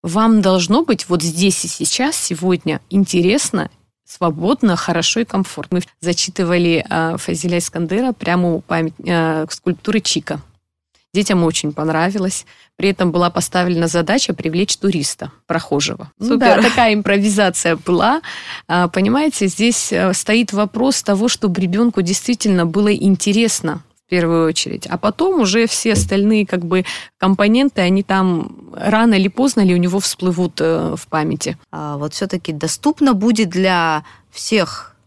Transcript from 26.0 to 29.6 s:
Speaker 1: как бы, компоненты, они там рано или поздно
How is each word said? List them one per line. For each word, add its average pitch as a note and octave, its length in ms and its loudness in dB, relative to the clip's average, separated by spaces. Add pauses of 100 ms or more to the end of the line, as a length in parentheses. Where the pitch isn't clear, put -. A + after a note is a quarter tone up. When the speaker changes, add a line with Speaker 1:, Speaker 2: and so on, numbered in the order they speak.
Speaker 1:
как F3+ 200 -4
бы, F3+ 180 0 (340)
компоненты, G#3 640 2
они F#3+ 220 2
там F#3 520 0 (200)
рано A3 400 2
или F#3+ 140 2
поздно B3 340 0